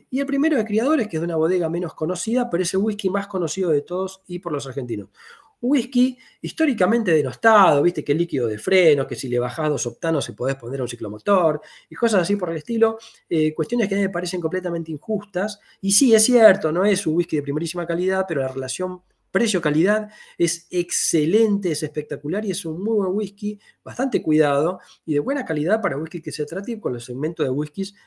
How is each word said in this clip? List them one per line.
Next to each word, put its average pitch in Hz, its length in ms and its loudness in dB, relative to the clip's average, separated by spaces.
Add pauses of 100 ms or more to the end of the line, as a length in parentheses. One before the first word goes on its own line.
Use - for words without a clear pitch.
(100)
y 254 80 -2
el 277 80 0
primero 277 300 2
de 269 80 0
Criadores, 233 420 0
que 165 120 -4
es - 20 0
de 170 60 -2
una 170 100 -2
bodega 170 320 2
menos 175 260 -4
conocida, 208 560 -2
pero 175 140 0
es 180 100 -4
el 190 60 2
whisky 208 300 0
más 196 180 -2
conocido 180 420 -2
de 143 120 4
todos 180 440 -6
y 175 140 -8
por 170 100 -8
los 139 160 -4
argentinos. 120 440 -6 (480)
Whisky 254 600 2 (240)
históricamente 208 720 0
denostado, 156 680 4
viste 165 220 0
que 143 80 0
el 160 60 2
líquido 143 280 0
de 107 120 -2
frenos, 160 480 4
que 127 100 -6
si 135 100 -8
le 123 120 0
bajás 139 320 -2
dos 123 160 -2
octanos 160 360 -2
se 107 120 -10
podés 131 220 -4
poner 131 260 -8
un 120 40 -2
ciclomotor 151 760 0 (260)
y - 60 -14
cosas 220 260 2
así 196 160 0
por 180 140 -4
el 165 80 -4
estilo, 220 400 0 (280)
eh, 156 280 0
cuestiones 208 340 -2
que 196 60 -2
a 202 40 0
mí 202 60 2
me 190 60 0
parecen 180 280 -6
completamente 170 540 -4
injustas. 202 640 -6 (220)
Y 196 120 -2
sí, 247 220 6
es 214 100 6
cierto, 220 460 6
no 175 140 0
es 202 220 0
un 156 100 0
whisky 165 200 0
de 143 60 -2
primerísima 160 440 -4
calidad, 185 420 -2
pero 143 140 -2
la 131 60 -2
relación 135 520 -6 (300)
precio-calidad 196 800 2 (260)
es - 340 -2
excelente, 185 1000 2
es 151 100 -4
espectacular 151 640 -6
y 202 60 -2
es - 160 -6
un 160 160 -6
muy 220 140 0
buen 190 160 0
whisky, 208 460 -4 (240)
bastante 247 400 -2
cuidado 151 580 2 (260)
y 156 80 -2
de 147 60 2
buena 262 260 -2
calidad 165 340 0
para 156 160 -2
whisky 160 240 -8
que 147 120 -10
se 151 120 -6
trate 202 280 -8
y 208 80 -8
con 135 120 -4
los 120 120 -6
segmentos 147 400 -4
de 131 60 0
whiskies 151 440 -4 (120)